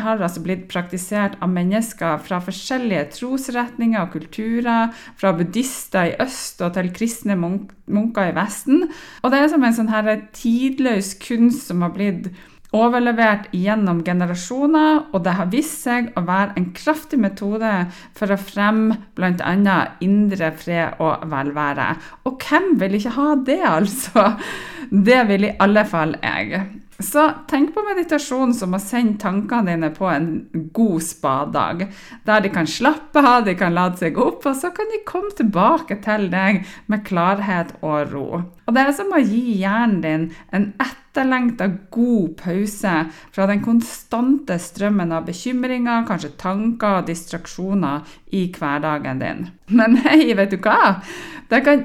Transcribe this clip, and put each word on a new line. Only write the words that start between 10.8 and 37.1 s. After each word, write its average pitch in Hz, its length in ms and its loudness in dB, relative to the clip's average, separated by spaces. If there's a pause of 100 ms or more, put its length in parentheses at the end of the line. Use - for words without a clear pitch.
kunst 233 480 2
som 175 160 0
har 170 140 -2
blitt 185 340 -2 (420)
overlevert 226 800 2
gjennom 185 520 2
generasjoner, 269 1080 2
og 185 120 0
det 180 120 2
har 185 160 0
vist 302 320 -2
seg 240 320 0
å 180 80 -2
være 196 320 0
en 180 180 0
kraftig 302 460 -2
metode 208 500 -2 (460)
for 202 160 0
å 196 60 0
fremme 220 600 2 (180)
blant 180 280 0
annet 190 600 2
indre 196 520 2
fred 170 460 -2
og 160 260 0
velvære. 143 640 -2 (340)
Og 262 160 -6
hvem 359 400 2
vil 190 160 0
ikke 226 200 -2
ha 294 160 2 (160)
det, 330 200 2
altså? 202 600 2 (580)
Det 220 400 6
vil 202 180 2
i - 140 -6
alle 208 280 6
fall 156 320 -2
jeg. 104 440 -4 (380)
Så 294 200 2 (260)
tenk 285 240 2
på 427 100 -2
meditasjon 302 720 0
som 185 200 -4
å 196 60 -2
sende 220 380 0
tankene 202 540 0
dine 165 200 -2
på 190 140 -2
en 165 200 0 (480)
god 214 280 2
spadag, 143 840 -2 (400)
der 214 180 4
de 202 100 0
kan 170 160 0
slappe 302 520 2
av, 240 260 6
de 180 120 0
kan 175 140 2
lade 180 260 0
seg 165 220 -2
opp, - 240 0
og 269 120 0
så 349 180 -4
kan 427 160 -4
de 440 160 -4
komme 403 280 -6
tilbake 208 680 2
til 208 260 0
deg 185 300 2 (260)
med 214 200 -2
klarhet 185 720 0